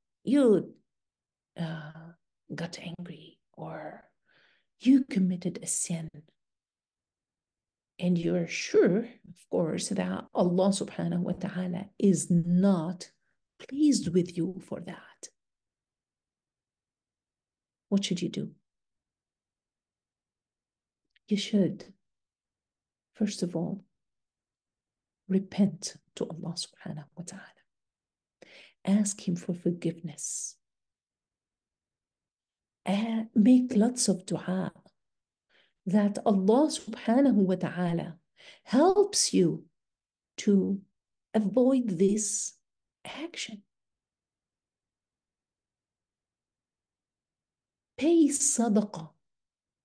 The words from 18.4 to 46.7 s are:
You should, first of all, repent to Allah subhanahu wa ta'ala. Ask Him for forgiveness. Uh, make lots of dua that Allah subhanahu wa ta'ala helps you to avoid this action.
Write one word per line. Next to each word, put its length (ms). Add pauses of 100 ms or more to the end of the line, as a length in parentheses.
You 100
should, 560 (1200)
first 300
of 120
all, 300 (1400)
repent 680 (200)
to 80
Allah 300
subhanahu 500 (120)
wa 100
ta'ala. 360 (1200)
Ask 420
Him 80
for 160
forgiveness. 1040 (2250)
Uh, 380 (100)
make 420
lots 320
of 160
dua 480 (1120)
that 400
Allah 440
subhanahu 640
wa 220
ta'ala 600 (460)
helps 720
you 300 (720)
to 420 (540)
avoid 640
this 560 (500)
action. 580 (4000)